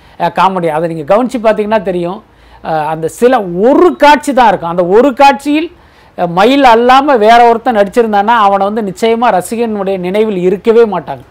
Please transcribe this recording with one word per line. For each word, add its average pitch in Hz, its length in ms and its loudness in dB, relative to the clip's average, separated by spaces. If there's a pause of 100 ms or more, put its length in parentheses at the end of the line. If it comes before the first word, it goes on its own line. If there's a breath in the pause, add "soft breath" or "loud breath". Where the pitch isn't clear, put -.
(180 soft breath)
அஹ், 170 160 -2
காமெடி. 185 320 0
அதை 165 280 -4
நீங்க 160 220 0
கவனிச்சு 247 260 -2
பாத்தீங்கன்னா 214 400 -2
தெரியும். 180 400 -6 (420 soft breath)
அஹ், 156 220 -4
அந்த 160 220 -6
சில 240 340 0
ஒரு 247 540 2
காட்சி 285 360 0
தான் 240 160 2
இருக்கும். 170 220 -2
அந்த 175 140 -2
ஒரு 226 300 2
காட்சியில், 285 580 0 (460 soft breath)
அஹ், 180 100 -2
மயில் 233 360 2
அல்லாம 254 540 4
வேற 233 300 4
ஒருத்தன் 233 280 0
நடிச்சிருந்தான்னா 208 500 0
அவனை 202 420 2
வந்து 208 260 -6
நிச்சயமா 233 340 -2
ரசிகனுடைய 196 720 -4
நினைவில் 202 380 -2
இருக்கவே 208 500 2
மாட்டாங்க. 156 340 -8 (100)